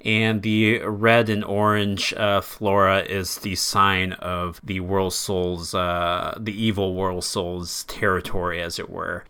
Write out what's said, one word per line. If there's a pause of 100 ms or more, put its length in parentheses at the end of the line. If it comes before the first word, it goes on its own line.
and
the
red
and
orange,
uh,
flora
is
the
sign
of
the
World
Soul's,
uh,
the
evil
World
Soul's
territory,
as
it
were,